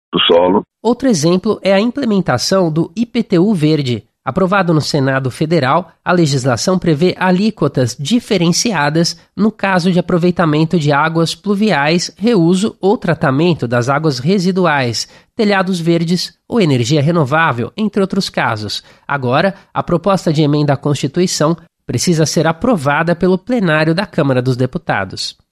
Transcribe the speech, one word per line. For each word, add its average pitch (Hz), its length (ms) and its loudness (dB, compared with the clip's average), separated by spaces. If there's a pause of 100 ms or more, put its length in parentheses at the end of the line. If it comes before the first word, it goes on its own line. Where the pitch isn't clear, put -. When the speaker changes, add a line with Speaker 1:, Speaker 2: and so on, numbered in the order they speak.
(120)
Speaker 1:
do 87 100 0
solo. 90 420 4 (180)
Speaker 2:
Outro 240 260 0
exemplo 185 540 0
é 190 120 2
a 196 60 2
implementação 190 920 0
do 156 240 -2
I 233 100 -2
P 233 180 -2
T 185 140 0
U 202 160 4
verde. 147 500 0 (220)
Aprovado 180 480 0
no 151 60 4
Senado 135 500 0
Federal, 156 600 -2 (120)
a 175 100 0
legislação 143 680 0
prevê 170 400 0
alíquotas 180 800 0
diferenciadas 170 1200 0 (160)
no 214 160 0
caso 190 400 0
de 170 80 2
aproveitamento 170 800 0
de 143 140 0
águas 165 420 0
pluviais, 180 840 0
reuso 190 640 2
ou 202 180 2
tratamento 151 720 0
das 120 220 -2
águas 143 300 0
residuais, 165 920 0 (260)
telhados 196 420 0
verdes 170 720 -2
ou 233 140 0
energia 139 400 2
renovável, 147 720 0
entre 214 240 -2
outros 190 300 -2
casos. 110 520 -4 (240)
Agora, 143 500 -2 (180)
a 143 100 -4
proposta 175 480 -2
de 151 100 0
emenda 147 300 2
à 135 60 0
Constituição 156 800 -2 (280)
precisa 151 400 0
ser 156 220 0
aprovada 165 640 0
pelo 185 240 0
plenário 165 560 0
da 196 120 -4
Câmara 135 360 0
dos 127 140 0
Deputados. 117 840 -4 (140)